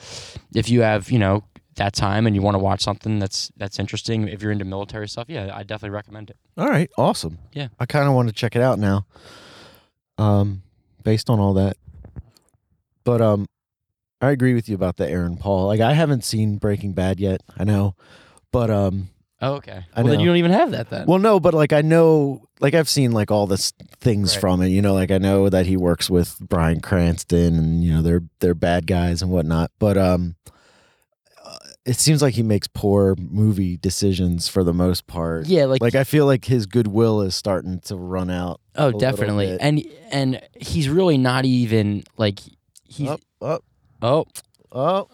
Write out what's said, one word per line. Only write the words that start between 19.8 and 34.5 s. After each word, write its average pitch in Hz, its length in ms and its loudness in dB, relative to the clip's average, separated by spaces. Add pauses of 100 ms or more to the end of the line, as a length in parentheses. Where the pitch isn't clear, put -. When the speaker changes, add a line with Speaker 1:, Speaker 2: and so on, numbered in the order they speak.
Speaker 2:
I 117 80 -2
Speaker 1:
Well, 123 80 4
then 147 80 2
Speaker 2:
know. 160 60 2
Speaker 1:
you 175 60 4
don't 175 80 4
even 170 120 2
have 233 220 2
that 117 180 -8
then. - 160 -8
Speaker 2:
Well, 175 140 4
no, 208 180 6
but, 170 160 2
like, 151 180 2
I 151 80 4
know, 156 640 4 (160)
like, 139 160 2
I've 160 140 2
seen, 127 240 2
like, 107 180 0
all 104 160 2
the 95 80 0
s-, - 180 -2 (280)
things 101 340 2
Speaker 1:
Right. 98 60 -4
Speaker 2:
from 90 220 2
it, 92 80 2
you 95 120 2
know, 101 120 2
like, 92 180 0
I 95 60 2
know 98 300 2
that 92 180 2
he 92 100 0
works 87 340 0
with 87 300 0
Bryan 80 400 0
Cranston 85 760 0
and, 82 280 0
you 85 100 2
know, 80 80 2
they're, 85 220 0 (160)
they're 87 160 2
bad 85 320 -2
guys 87 340 0
and 90 80 -4
whatnot, 82 480 0
but, 101 180 2
um, 90 380 0 (1120)
uh, - 100 -18 (300)
it 127 80 0
seems 147 260 2
like 135 140 2
he 113 80 0
makes 107 240 0
poor 98 500 2
movie 92 600 0
decisions 90 720 -2
for 95 160 0